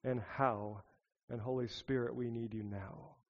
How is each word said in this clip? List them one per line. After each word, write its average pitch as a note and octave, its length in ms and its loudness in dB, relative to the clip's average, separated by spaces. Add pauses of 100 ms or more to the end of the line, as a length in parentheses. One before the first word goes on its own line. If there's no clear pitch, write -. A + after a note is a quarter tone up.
and B2+ 180 2 (160)
how. G#2 440 2 (480)
And A#2+ 100 -4
Holy B2 280 0
Spirit, B2 480 0
we A#2+ 160 0
need A#2 240 -2
you G#2+ 80 -2
now. F#2+ 480 -6 (180)